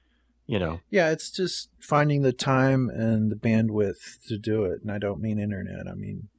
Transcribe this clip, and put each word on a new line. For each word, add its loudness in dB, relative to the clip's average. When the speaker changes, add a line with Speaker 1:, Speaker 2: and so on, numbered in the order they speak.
Speaker 1:
you -2
know. -2
Speaker 2:
Yeah, 2
it's -4
just -6
finding 2
the 4
time 2
and 2
the -4
bandwidth 0
to -4
do 0
it. -2
And -6
I -4
don't -4
mean -2
internet, -4
I -8
mean -10